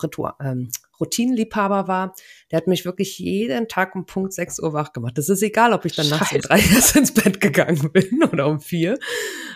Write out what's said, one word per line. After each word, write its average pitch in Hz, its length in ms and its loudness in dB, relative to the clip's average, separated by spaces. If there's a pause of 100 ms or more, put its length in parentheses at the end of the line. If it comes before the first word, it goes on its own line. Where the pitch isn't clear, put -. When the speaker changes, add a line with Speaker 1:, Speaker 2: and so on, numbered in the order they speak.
Speaker 1:
Ritu-, - 260 -6 (140)
ähm, 127 300 -6 (280)
Routinenliebhaber 214 880 0
war, 185 280 -2 (340)
der 160 80 0
hat 165 100 -2
mich 180 180 0
wirklich 180 340 -6
jeden 226 480 -2
Tag 185 280 -2
um 185 100 -8
Punkt 190 280 -6
sechs - 260 -8
Uhr 156 140 -4
wach 151 200 -4
gemacht. 120 240 -6
Das 147 120 -4
ist 196 140 2
egal, 226 300 2
ob 180 120 -2
ich 160 100 -4
dann 151 140 0
nachts 160 220 0
um 139 100 0
Speaker 2:
Scheiße. - 60 -8
Speaker 1:
drei 180 120 6
<laughs> 202 160 6
erst 247 200 4
ins 285 180 4
Bett 208 280 2
gegangen 160 500 2
bin 208 320 2
<laughs> - 80 2
oder 143 160 0
um 151 120 0
vier. 175 380 -2 (580)